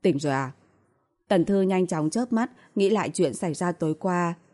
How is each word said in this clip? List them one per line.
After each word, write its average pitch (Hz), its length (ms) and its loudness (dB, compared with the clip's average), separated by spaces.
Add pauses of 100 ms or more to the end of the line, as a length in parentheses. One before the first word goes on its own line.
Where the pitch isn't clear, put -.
Tỉnh 160 160 2
rồi 143 140 -2
à? 135 200 -2 (760)
Tần 180 160 4
Thư 196 180 2
nhanh 185 240 2
chóng 156 240 -2
chớp 240 220 -4
mắt, 226 180 0 (240)
nghĩ 196 160 2
lại 196 200 0
chuyện 156 240 0
xảy 170 200 -4
ra 180 180 -2
tối 160 220 -2
qua. 175 400 -2 (200)